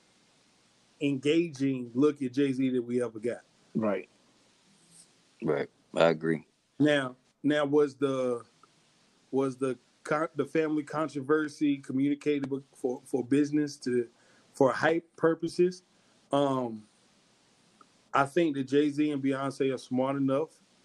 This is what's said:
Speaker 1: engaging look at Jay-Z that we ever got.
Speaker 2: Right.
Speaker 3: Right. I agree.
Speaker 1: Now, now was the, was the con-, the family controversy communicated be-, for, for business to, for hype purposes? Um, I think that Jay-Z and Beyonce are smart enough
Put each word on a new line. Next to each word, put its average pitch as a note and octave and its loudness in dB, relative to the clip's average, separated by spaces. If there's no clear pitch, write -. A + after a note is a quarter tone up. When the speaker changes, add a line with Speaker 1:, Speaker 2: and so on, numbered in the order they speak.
Speaker 1:
engaging C#3 0
look D3 2
at B2 -4
Jay-Z C3+ 2
that B2+ 0
we B2 -2
ever A2+ -8
got. A2 -4
Speaker 2:
Right. G#2 -2
Speaker 3:
Right. C#2+ -2
I - 4
agree. D#2+ 0
Speaker 1:
Now, C#3 2
now D3 0
was C#3+ 2
the, B2+ -2
was C3 0
the B2+ -4
con-, D#3 -2
the C#3 0
family D#3 -2
controversy D3 -2
communicated C#3 -2
be-, C#3 -6
for, C3 -4
for B2 -2
business C#3+ 0
to, B2 -2
for C3 4
hype D#3 0
purposes? E3 0
Um, C3 0
I C#3 4
think D#3 0
that C3+ -4
Jay-Z D3 2
and C#3 -4
Beyonce C3+ -2
are A#2+ -4
smart C3 -2
enough C#3 0